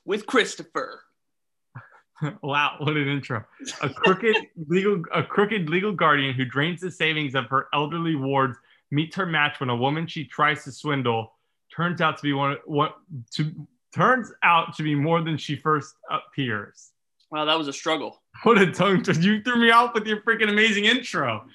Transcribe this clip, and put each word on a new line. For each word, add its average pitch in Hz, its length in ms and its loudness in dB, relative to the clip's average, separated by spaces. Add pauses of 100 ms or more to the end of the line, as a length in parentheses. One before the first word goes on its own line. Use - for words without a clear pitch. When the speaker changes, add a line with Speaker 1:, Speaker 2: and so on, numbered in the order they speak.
Speaker 1:
with 208 200 -4
Christopher. - 840 -4
Speaker 2:
<laughs> - 40 -20 (1300)
Wow, 143 340 -2
what 151 180 -2
an 143 120 0
intro. 131 360 -6 (380)
A 143 80 -2
crooked 190 460 2 (160)
<laughs> 160 160 -14
legal, 190 340 0 (100)
a 156 120 0
crooked 202 480 0
legal 190 200 0
guardian 143 440 2
who 131 100 -2
drains 143 340 -2
the 180 120 -8
savings 151 420 -2
of 131 140 -2
her 135 260 0
elderly 160 400 -2
wards 135 460 0 (320)
meets 160 240 -2
her 190 100 -2
match 151 340 0
when 131 120 -2
a 120 40 0
woman 143 300 0
she 165 200 -8
tries 147 400 0
to 135 60 -14
swindle 120 600 -2 (440)
turns 170 240 -4
out 156 180 0
to - 40 -18
be 143 100 -2
one, 139 260 0 (100)
what, 151 300 0 (340)
to, 151 200 -2 (400)
turns 233 400 2 (120)
out 170 320 4
to 160 80 -6
be 151 100 0
more 165 300 2
than 160 120 -2
she 143 200 -6
first 151 400 -2 (160)
appears. 113 800 -6 (400)
Speaker 1:
Wow, 151 140 -2
that 156 120 2
was 156 100 -4
a 139 60 -8
struggle. 143 480 -6 (220)
Speaker 2:
What 220 160 8
a 185 120 6
tongue 190 300 2
twister. 165 220 0
You 214 180 2
threw 240 180 -2
me 233 120 6
off 240 240 6
with 208 100 -2
your 214 160 -4
freaking 220 300 2
amazing 208 340 2
intro. 165 580 0 (120)